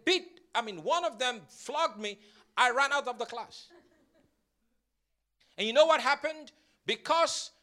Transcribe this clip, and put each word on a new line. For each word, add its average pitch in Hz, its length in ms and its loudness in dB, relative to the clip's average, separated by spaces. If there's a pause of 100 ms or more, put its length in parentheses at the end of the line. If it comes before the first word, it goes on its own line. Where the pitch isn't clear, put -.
beat, 359 360 -2 (140)
I 233 80 0
mean, 196 200 -8
one 330 220 0
of 269 140 -4
them 240 300 -4
flogged 294 520 -6
me. 208 180 -8 (380)
I 247 140 4
ran 269 220 2
out 269 140 0
of 240 120 -8
the 233 80 -6
class. - 400 -14 (1900)
And 196 80 -2
you 220 60 -4
know 302 140 8
what 311 140 6
happened? 285 500 -2 (360)
Because 294 640 0 (120)